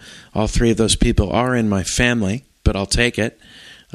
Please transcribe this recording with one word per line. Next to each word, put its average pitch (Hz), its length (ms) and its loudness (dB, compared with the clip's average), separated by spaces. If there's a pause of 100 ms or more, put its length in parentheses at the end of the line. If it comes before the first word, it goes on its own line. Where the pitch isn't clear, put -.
(320)
All 107 140 0
three 117 240 2
of 104 60 0
those 107 200 0
people 107 360 2
are 123 240 0
in 110 120 0
my 98 140 0
family, 120 640 -2 (180)
but - 140 -2
I'll 98 100 -2
take 120 320 -2
it. 113 200 -4 (560)